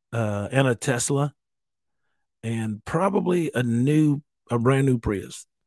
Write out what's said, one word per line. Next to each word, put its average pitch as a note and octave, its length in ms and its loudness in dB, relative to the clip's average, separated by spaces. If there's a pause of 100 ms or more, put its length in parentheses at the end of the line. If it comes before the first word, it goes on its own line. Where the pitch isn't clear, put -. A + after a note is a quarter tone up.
(140)
uh, G#2 380 -2
and C3+ 160 2
a A#2+ 80 2
Tesla, C#3 580 -2 (1120)
and A2+ 420 -6
probably F3+ 680 0
a B2 100 0
new, C#3+ 580 2 (280)
a A#2+ 80 0
brand C3+ 280 2
new B2+ 120 2
Prius. G2+ 480 -6 (220)